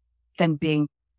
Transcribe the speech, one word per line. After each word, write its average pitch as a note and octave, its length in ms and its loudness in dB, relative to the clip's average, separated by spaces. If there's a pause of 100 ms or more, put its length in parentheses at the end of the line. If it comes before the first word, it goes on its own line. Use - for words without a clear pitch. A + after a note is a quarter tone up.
(380)
than E3 180 2
being D3+ 320 0 (300)